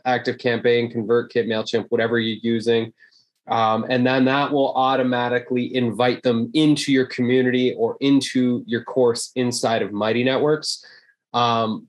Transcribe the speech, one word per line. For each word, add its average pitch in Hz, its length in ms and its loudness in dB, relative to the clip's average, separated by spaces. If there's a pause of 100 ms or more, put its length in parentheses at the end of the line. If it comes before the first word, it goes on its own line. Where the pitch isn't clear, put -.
ActiveCampaign, 120 880 0
ConvertKit, 117 540 0
MailChimp, 110 400 -2
whatever 113 320 0
you're 113 200 -4
using. 117 520 0 (560)
Um, 113 420 0
and 127 160 2
then 131 200 2
that 139 260 0
will 139 220 0
automatically 123 1000 0
invite 120 480 0
them 117 320 0
into 151 380 2
your 131 140 4
community 127 680 0
or 113 240 -2
into 131 720 2
your 113 160 -4
course 120 500 0
inside 120 480 -2
of 98 100 -4
Mighty 110 300 0
Networks. 135 600 -2 (500)
Um, 113 540 0